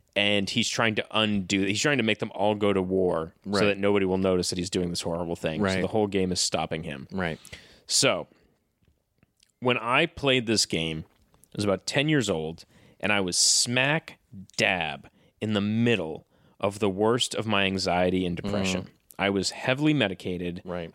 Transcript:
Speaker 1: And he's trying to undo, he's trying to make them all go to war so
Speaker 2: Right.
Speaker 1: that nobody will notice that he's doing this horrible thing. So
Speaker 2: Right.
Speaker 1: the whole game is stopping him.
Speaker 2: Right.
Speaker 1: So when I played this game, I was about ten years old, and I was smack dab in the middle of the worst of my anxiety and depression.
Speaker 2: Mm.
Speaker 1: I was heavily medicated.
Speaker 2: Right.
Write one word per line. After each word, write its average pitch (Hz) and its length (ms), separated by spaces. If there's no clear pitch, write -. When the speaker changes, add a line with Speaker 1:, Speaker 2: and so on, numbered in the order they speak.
Speaker 1:
And 101 320
he's - 220
trying 113 260
to 107 140
undo, 101 560
he's 101 160
trying 147 160
to 117 60
make 110 160
them 110 160
all 104 180
go 104 180
to 95 100
war 90 520
so 95 60
Speaker 2:
Right. 104 140
Speaker 1:
that 98 140
nobody 101 260
will 92 140
notice 92 320
that 90 80
he's 90 100
doing 87 220
this 87 100
horrible 85 340
thing. 80 260
So - 40
Speaker 2:
Right. 95 160
Speaker 1:
the 92 60
whole 107 200
game 92 240
is 87 80
stopping 80 440
him. 71 280
Speaker 2:
Right. 90 280
Speaker 1:
So 98 400
when 123 180
I 123 280
played 131 400
this 107 200
game, 80 400
I - 80
was 104 100
about 95 220
ten 143 220
years 131 200
old, 82 360
and 101 120
I 101 100
was 87 160
smack 131 840
dab 85 520
in 107 120
the 101 80
middle 104 640
of 101 200
the 104 100
worst 110 460
of 110 120
my 101 180
anxiety 92 600
and 87 100
depression. 95 480
Speaker 2:
Mm. - 40
Speaker 1:
I 98 100
was 98 220
heavily 143 420
medicated. 92 720
Speaker 2:
Right. 87 300